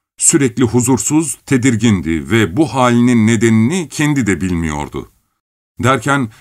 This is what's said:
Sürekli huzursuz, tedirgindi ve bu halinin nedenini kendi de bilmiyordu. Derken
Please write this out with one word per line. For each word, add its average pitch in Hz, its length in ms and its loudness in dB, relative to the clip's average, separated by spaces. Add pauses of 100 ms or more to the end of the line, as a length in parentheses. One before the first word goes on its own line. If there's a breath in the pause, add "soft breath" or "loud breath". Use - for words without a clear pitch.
(180)
Sürekli 131 460 0
huzursuz, 127 840 0
tedirgindi 104 840 0
ve 104 260 0
bu 147 180 -2
halinin 120 520 2
nedenini 117 640 2
kendi 147 380 -2
de 90 140 -2
bilmiyordu. 76 680 -6 (720)
Derken 135 460 0 (120)